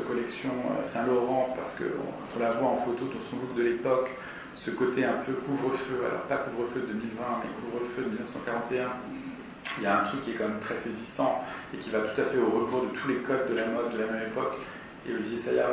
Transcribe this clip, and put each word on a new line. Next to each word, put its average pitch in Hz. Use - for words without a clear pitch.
collection, 117
euh, 123
Saint-Laurent, 123
parce -
que -
on, -
quand -
on 120
la 117
voit 123
en 113
photo 120
dans 117
son -
look 127
de 120
l'époque, 127
ce -
côté 127
un 113
peu 131
couvre-feu, 131
alors 127
pas -
couvre-feu 120
de 123
deux 107
mille 110
vingt, 117
mais 113
couvre-feu 120
de 120
mille 113
neuf -
cent -
quarante 117
et 127
un, 127
il 110
y -
a 98
un 90
truc -
qui 117
est 110
quand 107
même 107
très 120
saisissant 117
et 107
qui -
va 110
tout -
à -
fait -
au 110
rebours 127
de 113
tous -
les 123
codes 127
de 117
la 113
mode 117
de 110
la 110
même 110
époque. 123
Et 120
Olivier 110
Saillard 123